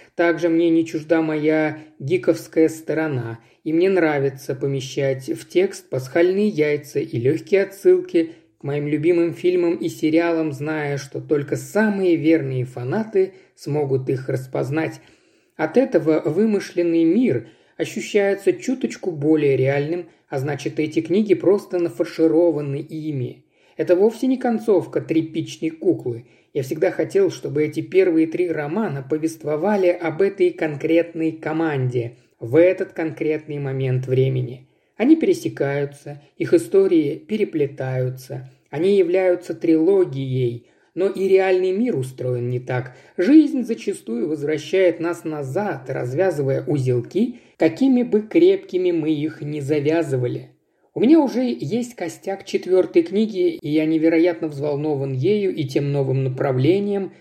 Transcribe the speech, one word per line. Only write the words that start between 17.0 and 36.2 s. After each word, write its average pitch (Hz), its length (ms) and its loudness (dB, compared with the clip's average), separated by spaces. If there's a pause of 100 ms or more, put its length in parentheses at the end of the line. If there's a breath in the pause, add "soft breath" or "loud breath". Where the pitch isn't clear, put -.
мир 175 420 2 (280 loud breath)
ощущается 196 800 0
чуточку - 560 -6
более 151 480 2
реальным, 147 520 0 (200 soft breath)
а 147 80 -6
значит, 143 420 -4
эти 156 220 -2
книги 185 320 0
просто 185 460 0
нафаршированы 160 1040 0
ими. 151 640 -8 (320 soft breath)
Это 165 180 4
вовсе 226 320 2
не 262 100 2
концовка 214 640 0
тряпичной 160 720 -4
куклы. 127 560 -4 (260 soft breath)
Я 139 100 -2
всегда 160 260 -2
хотел, 175 420 0
чтобы 147 340 -4
эти 151 160 -4
первые 165 460 2
три 170 220 -2
романа 151 580 -4
повествовали 160 800 0
об 170 320 -2
этой 196 300 2
конкретной 160 840 -2
команде 139 800 -2 (240 soft breath)
в 120 160 -4
этот 180 380 4
конкретный 151 640 -6
момент 131 480 -4
времени. 131 640 -2 (260)
Они 302 220 6
пересекаются, 143 1080 -2 (140 soft breath)